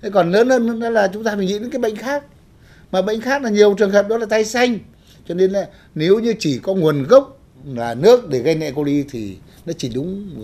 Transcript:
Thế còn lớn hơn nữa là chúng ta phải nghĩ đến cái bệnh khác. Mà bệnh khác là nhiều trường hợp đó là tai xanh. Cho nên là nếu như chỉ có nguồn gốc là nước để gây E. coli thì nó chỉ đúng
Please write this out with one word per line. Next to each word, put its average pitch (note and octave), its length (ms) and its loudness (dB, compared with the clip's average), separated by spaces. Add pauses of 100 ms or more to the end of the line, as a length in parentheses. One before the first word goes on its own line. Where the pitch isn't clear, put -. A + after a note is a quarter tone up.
Thế G#3+ 80 -6
còn F3+ 220 2
lớn A#3 180 4
hơn A#3 300 2
nữa A#3 100 -4
là G#3 240 2
chúng G#3+ 100 -10
ta G#3+ 120 -2
phải G3+ 100 -2
nghĩ G3+ 140 -2
đến A#3+ 100 -10
cái C4 100 -6
bệnh A3 160 -2
khác. C4 280 -6 (680)
Mà F#3+ 100 0
bệnh G#3+ 200 -2
khác C#4 200 -2
là A#3+ 80 -4
nhiều G#3 240 6
trường G3 180 2
hợp G3+ 160 4
đó A3+ 100 -2
là A#3 80 -4
tai G#3+ 200 0
xanh. A#3+ 340 0 (480)
Cho E3+ 80 -6
nên F#3+ 160 2
là G3 180 -4 (260)
nếu F3 240 4
như A3+ 200 0
chỉ C3+ 200 -2
có F#3+ 140 -4
nguồn D#3 300 0
gốc C4 380 4 (240)
là A#2 280 -6
nước G#3 360 4
để C3+ 100 -2
gây D#3 220 0
E. D3 100 -6
coli C#3+ 380 -2
thì G2+ 280 -10 (280)
nó E3 120 -10
chỉ C3 120 -8
đúng F3+ 540 -8